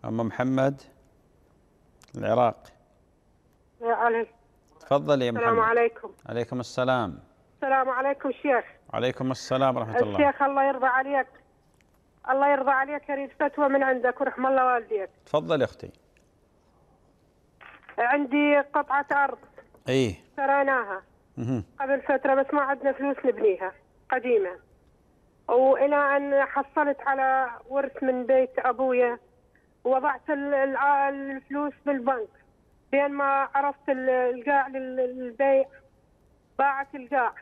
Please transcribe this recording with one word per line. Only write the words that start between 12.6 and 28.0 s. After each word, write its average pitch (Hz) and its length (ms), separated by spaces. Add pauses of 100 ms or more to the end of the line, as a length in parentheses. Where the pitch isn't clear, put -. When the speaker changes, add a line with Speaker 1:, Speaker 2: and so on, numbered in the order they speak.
Speaker 2:
عليك، 277 400
أريد 277 200 (100)
فتوى 285 280
من 277 140
عندك 254 380
ورحم 262 260
الله 262 200
والديك. 220 440 (160)
Speaker 1:
تفضل 156 340
يا 123 40
أختي. - 260 (2000)
Speaker 2:
عندي 285 600
قطعة 285 540
أرض. 277 260 (500)
Speaker 1:
إيه. 127 260 (160)
Speaker 2:
اشتريناها 269 720 (340)
Speaker 1:
مهم. 123 280 (160)
Speaker 2:
قبل 269 200
فترة، 269 340
بس 269 180
ما 294 80
عندنا 269 320
فلوس 269 320
نبنيها، 196 480 (380)
قديمة. 233 400 (1000)
وإلى 277 680
أن 277 280
حصلت 277 560
على 262 500 (180)
ورث 277 340